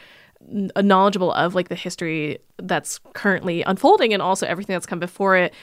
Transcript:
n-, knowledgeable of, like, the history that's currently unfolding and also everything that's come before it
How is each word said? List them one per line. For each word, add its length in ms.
n-, 240
knowledgeable 560
of, 220
like, 160
the 60
history 640
that's 420
currently 480
unfolding 500
and 120
also 240
everything 260
that's 140
come 100
before 400
it 260